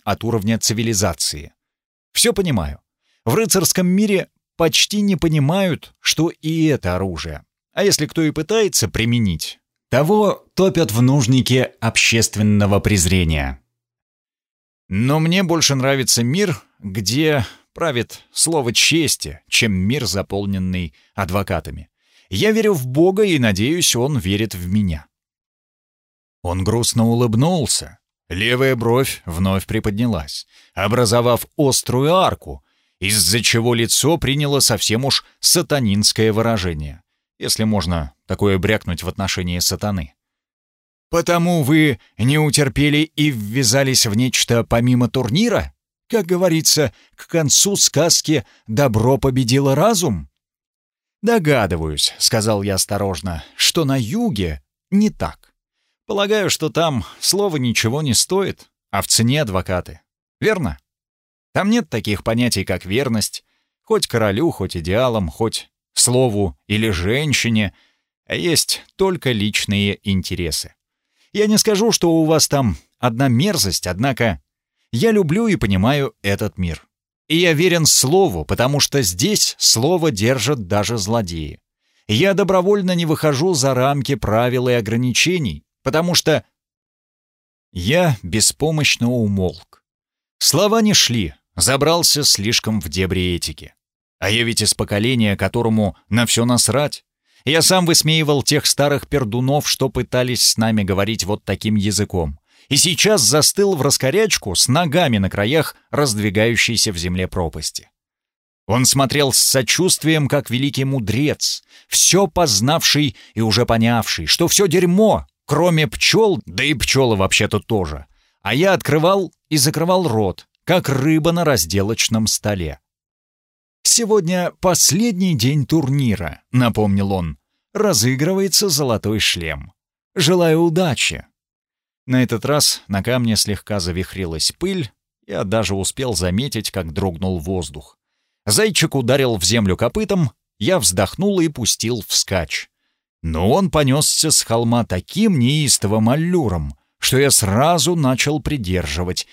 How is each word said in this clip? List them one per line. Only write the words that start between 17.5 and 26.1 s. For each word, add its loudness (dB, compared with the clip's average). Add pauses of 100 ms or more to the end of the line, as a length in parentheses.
правит -6
слово 0
чести, 0
чем 2
мир, 0
заполненный -4 (220)
адвокатами. -4 (400)
Я 0
верю 2
в -4
Бога 2
и, 2
надеюсь, 0
он 0
верит -2
в -10
меня. 0 (1300)